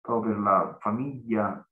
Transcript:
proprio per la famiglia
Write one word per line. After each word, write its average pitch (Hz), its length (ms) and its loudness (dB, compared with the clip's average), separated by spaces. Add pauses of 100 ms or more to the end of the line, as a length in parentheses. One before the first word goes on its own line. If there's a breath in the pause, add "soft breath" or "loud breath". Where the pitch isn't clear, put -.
proprio 113 320 0
per 101 100 -2
la 98 380 2
famiglia 113 920 -2